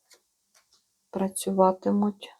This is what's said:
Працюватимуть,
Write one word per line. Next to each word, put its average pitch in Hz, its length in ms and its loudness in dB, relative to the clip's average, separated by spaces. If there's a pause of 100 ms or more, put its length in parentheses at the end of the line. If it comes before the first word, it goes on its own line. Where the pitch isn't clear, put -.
(1080)
Працюватимуть, 196 1200 0 (100)